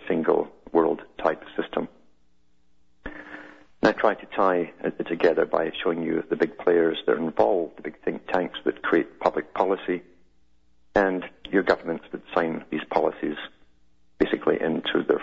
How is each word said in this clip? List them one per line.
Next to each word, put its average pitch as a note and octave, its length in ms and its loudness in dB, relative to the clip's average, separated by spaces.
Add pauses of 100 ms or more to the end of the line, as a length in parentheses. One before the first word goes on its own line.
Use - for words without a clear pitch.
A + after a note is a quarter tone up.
single D#2+ 400 0 (240)
world D#2+ 320 2 (200)
type D#2+ 200 -2 (120)
system. - 320 -4 (1160)
And - 880 -4
I - 60 -8
try G#2 140 4
to - 100 -16 (100)
tie F2+ 360 2 (120)
it E2 240 -6
together E2 380 2
by D#2+ 260 0 (120)
showing E2+ 180 -2
you D#2+ 260 -2
the E2 80 -4
big D#2+ 220 -2
players E2 480 2
that - 60 2
are D#2+ 120 0
involved, F2+ 540 0
the - 60 -14
big D#2 200 -12
think - 220 -6
tanks - 400 -2
that - 160 -2
create - 380 -2
public - 340 -2
policy, F#2 480 -2 (920)
and F#2+ 280 2 (280)
your F#2+ 100 2
governments E2+ 500 -2
that D2+ 120 -10 (100)
sign D#2+ 380 -2
these D2+ 180 -4
policies D#2 480 -2 (800)
basically - 420 4
into D#2+ 480 0
their - 160 4